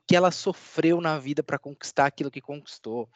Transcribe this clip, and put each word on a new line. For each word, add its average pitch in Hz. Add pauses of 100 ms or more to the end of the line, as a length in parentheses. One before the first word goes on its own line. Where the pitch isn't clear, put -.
que 175
ela 180
sofreu 170
na 156
vida 143
pra 143
conquistar -
aquilo 139
que 131
conquistou, 120